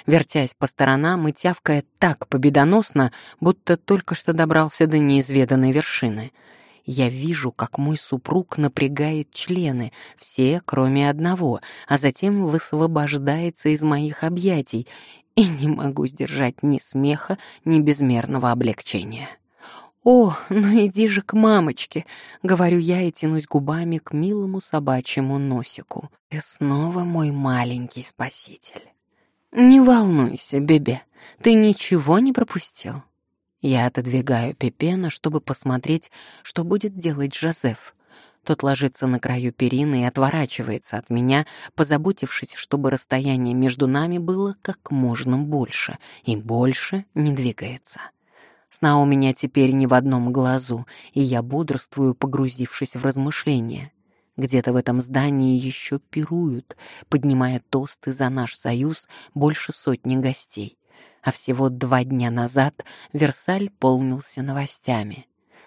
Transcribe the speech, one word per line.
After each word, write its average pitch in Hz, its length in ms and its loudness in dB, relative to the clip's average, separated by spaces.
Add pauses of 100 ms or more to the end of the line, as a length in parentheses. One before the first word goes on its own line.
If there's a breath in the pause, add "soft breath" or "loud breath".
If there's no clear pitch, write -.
вертясь 147 500 2
по - 120 -4
сторонам 151 600 0
и 151 60 0
тявкая - 500 0 (140)
так - 300 0
победоносно, 143 840 4 (300 loud breath)
будто 175 340 2
только 185 400 0
что - 160 -2
добрался 160 560 2
до 156 100 2
неизведанной 135 760 4
вершины. 120 600 -4 (540 soft breath)
Я 131 240 0
вижу, 139 420 -4
как - 260 -6
мой 147 200 0
супруг - 600 -4
напрягает 147 760 -2
члены, 139 580 -4 (260 loud breath)
все, 139 460 0
кроме 135 460 2
одного, 156 500 -2 (280 loud breath)
а 143 100 2
затем 190 480 0
высвобождается 156 1200 0
из 151 140 2
моих 147 400 0
объятий, 165 640 -2 (480 loud breath)
и 202 120 6
не 151 200 -2
могу 143 400 -2
сдержать 135 560 -4
ни 143 140 4
смеха, 147 600 -2 (280 loud breath)
ни 160 140 6
безмерного 131 720 2
облегчения. 113 760 -4 (760 loud breath)
«О, 233 300 8 (160 loud breath)
ну 208 360 4
иди 208 220 2
же 196 140 -2
к - 120 -8
мамочке», — 202 720 2 (380 loud breath)
говорю 175 360 4
я 175 220 0
и 175 100 0
тянусь 156 340 -2
губами 160 520 -2
к - 160 -12
милому 190 480 -2
собачьему 135 760 -2
носику. 135 720 -6 (200)
«Ты 151 120 -8
снова 151 600 -4
мой 165 300 -2
маленький 123 720 -4
спаситель». - 800 -10 (720)
«Не 254 300 10
волнуйся, 180 800 4
бебе, 147 420 2 (400 loud breath)
ты 233 120 6
ничего 190 640 4
не 262 120 4
пропустил». - 720 -4 (580)
Я 127 260 2
отодвигаю 123 680 -2
Пепена, 170 540 -2
чтобы 151 320 -4
посмотреть, 139 720 -4 (320 loud breath)
что - 200 -6
будет 196 340 -2
делать 143 380 -4
Жозеф. - 580 -4 (520 soft breath)
Тот 151 180 -2
ложится 135 420 -2
на 127 140 0
краю 123 320 -4
перины 131 500 0
и 120 40 2
отворачивается 135 920 -2
от - 120 -10
меня, 127 360 2 (300 loud breath)
позаботившись, 156 800 -2
чтобы 139 360 -4
расстояние 131 640 0
между 127 320 0
нами 151 320 0
было 190 440 -2
как - 300 -10
можно 127 460 0
больше, 147 600 -4 (260 loud breath)
и 113 140 -2
больше 123 640 -2 (120)
не 151 180 0
двигается. 123 640 -6 (720 soft breath)
Сна 147 300 2
у 143 60 4
меня 135 280 4
теперь 131 380 2
ни 135 160 2
в 127 80 4
одном 127 360 2
глазу, 127 540 -2 (280 loud breath)
и 139 80 0
я 127 200 0
бодрствую, 135 720 -2
погрузившись 131 840 -4
в 127 80 -8
размышления. 135 880 -2 (460)
Где-то 127 360 0
в - 20 2
этом 123 260 0
здании 131 580 0
еще 131 400 -8
пируют, 156 800 -4 (320 loud breath)
поднимая 127 520 2 (100)
тосты 139 400 -4
за 131 180 -2
наш 127 260 -6
союз, 131 520 -4 (260 loud breath)
больше 147 400 -2
сотни 131 440 -2
гостей. 127 600 -6 (460 soft breath)
А 131 80 -2
всего 131 380 -2
два 127 340 0
дня 127 260 -2
назад 123 560 0 (260 loud breath)
Версаль 180 600 -2
полнился 131 720 -2
новостями. 135 840 -6 (420 soft breath)